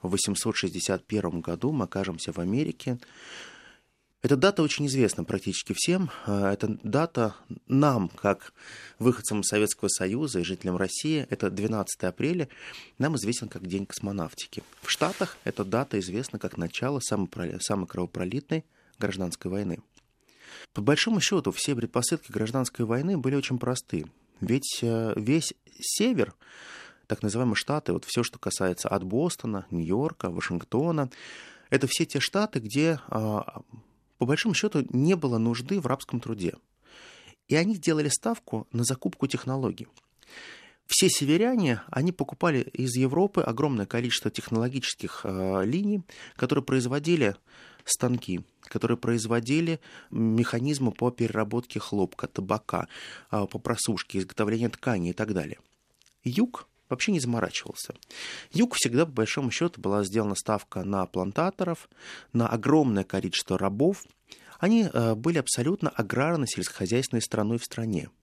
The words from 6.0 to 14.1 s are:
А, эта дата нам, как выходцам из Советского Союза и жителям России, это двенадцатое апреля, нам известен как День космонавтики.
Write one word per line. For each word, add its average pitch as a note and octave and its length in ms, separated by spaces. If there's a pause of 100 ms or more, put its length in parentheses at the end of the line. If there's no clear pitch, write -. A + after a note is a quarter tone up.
А, G2+ 260
эта G#2 300
дата A#2+ 520 (320)
нам, C3 420
как - 460 (440)
выходцам A2 420
из G2 80
Советского G#2 400
Союза G2+ 520
и E2+ 40
жителям F2+ 340
России, C#3 520
это G#2 200
двенадцатое G2+ 600
апреля, D3+ 380 (500)
нам D3 180
известен A2 320
как F#2+ 180
День G2 180
космонавтики. - 760 (200)